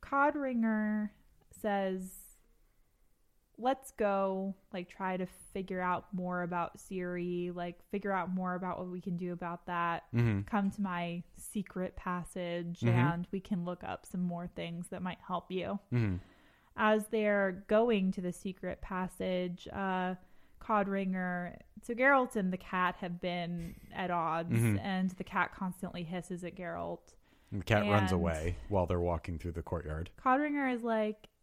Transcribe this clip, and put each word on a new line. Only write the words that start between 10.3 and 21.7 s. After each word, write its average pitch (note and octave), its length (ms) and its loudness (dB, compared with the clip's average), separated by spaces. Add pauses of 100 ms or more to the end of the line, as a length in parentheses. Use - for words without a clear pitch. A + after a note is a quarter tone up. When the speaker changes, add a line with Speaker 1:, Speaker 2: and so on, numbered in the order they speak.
Speaker 1:
Come G3+ 280 2
to G#3 100 -6
my F3 420 -2 (140)
secret F#3 600 -6
passage, F3 840 -4
Speaker 2:
Mm-hmm. A#2+ 80 4
Speaker 1:
and D3+ 440 4
we G3 80 -2
can F3 240 -4
look F3+ 200 -6
up F#3 220 -8
some F3+ 160 -4
more F3 240 -2 (100)
things E3+ 320 -8
that F3+ 140 -8
might F3+ 240 -4
help F3+ 240 -4
you." F#3 280 -2 (140)
Speaker 2:
Mm-hmm. A2 240 2 (600)
Speaker 1:
As G#3+ 320 4
they're G3+ 580 2
going G#3+ 460 6
to - 80 -4
the F3+ 120 -2
secret F#3 480 -8
passage, F3+ 920 -4
uh, F#3 420 -2 (480)
Codringer, F#3+ 960 0 (260)